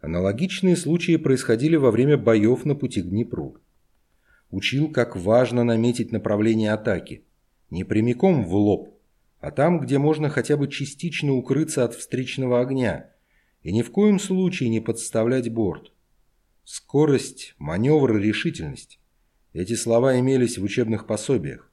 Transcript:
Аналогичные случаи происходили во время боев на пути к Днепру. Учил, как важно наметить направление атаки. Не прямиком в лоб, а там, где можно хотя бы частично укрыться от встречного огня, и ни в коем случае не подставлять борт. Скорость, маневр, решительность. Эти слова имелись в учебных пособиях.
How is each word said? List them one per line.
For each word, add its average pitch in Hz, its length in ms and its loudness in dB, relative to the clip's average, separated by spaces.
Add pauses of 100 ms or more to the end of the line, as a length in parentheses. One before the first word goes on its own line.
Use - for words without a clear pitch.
Аналогичные 110 760 0
случаи 170 400 0
происходили 131 580 2
во 135 160 4
время 135 260 4
боев 113 480 2
на 143 80 0
пути 127 300 -4
к 87 60 -8
Днепру. 98 480 -6 (920)
Учил, 131 400 -2
как 127 280 -2
важно 117 460 2
наметить 117 500 0
направление 107 580 0
атаки. 107 520 -4 (460)
Не 85 140 -6
прямиком 120 600 2
в 85 100 -4
лоб, 101 420 2 (440)
а - 100 -8
там, 160 300 2
где 131 180 0
можно 147 300 0
хотя 147 280 -2
бы 139 120 -2
частично 143 640 -4
укрыться 139 500 0
от 117 100 -2
встречного 127 680 -2
огня, 127 500 -2 (500)
и 165 120 -8
ни 196 100 2
в - 80 -8
коем 202 260 4
случае 185 520 0
не 113 100 0
подставлять 117 720 -2
борт. 107 400 -4 (720)
Скорость, - 960 -2
маневр, 113 580 2
решительность. 101 840 -4 (520)
Эти 92 220 -6
слова 117 460 2
имелись 127 380 2
в 95 60 -4
учебных 110 440 -2
пособиях. 104 640 -4